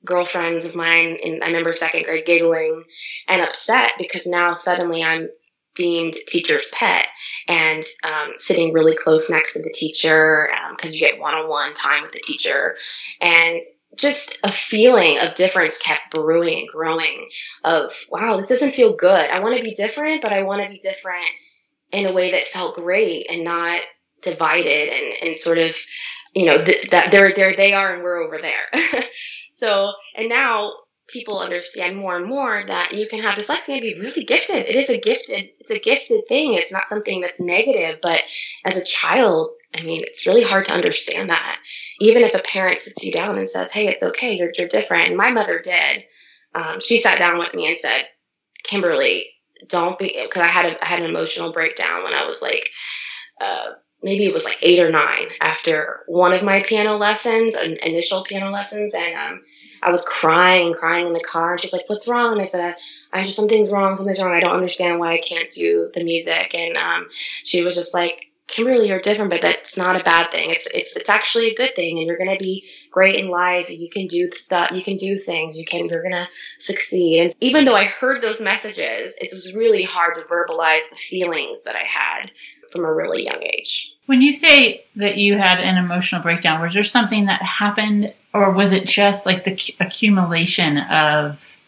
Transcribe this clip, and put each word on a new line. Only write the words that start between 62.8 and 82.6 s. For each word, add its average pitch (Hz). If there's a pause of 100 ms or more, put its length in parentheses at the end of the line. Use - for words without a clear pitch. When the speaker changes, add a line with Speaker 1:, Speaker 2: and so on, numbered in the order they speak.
Speaker 1:
"I 190
just, 190
something's 214
wrong, 196
something's 190
wrong. 180
I 170
don't 175
understand 175
why 170
I 170
can't 170
do 170
the 170
music." 165
And, 170
um, 170 (340)
she 175
was 175
just 175
like, 175 (220)
"Kimberly, 233
you're 190
different, 208
but 170
that's 175
not 185
a 180
bad 170
thing. 165
It's, 165
it's, -
it's -
actually 220
a 220
good 262
thing. 170
And 160
you're 170
gonna 190
be 190 (240)
great 190
in 190
life. 180
You 170
can 190
do 175
stuff, -
you 185
can 196
do 190
things. 165
You 165
can, 170
you're 170
gonna 180 (300)
succeed." 175
And 170
even 269
though 240
I 196
heard 254
those 220
messages, 214
it 185
was 185
really 214
hard 170
to 165
verbalize 165
the -
feelings 175
that 110
I -
had - (420)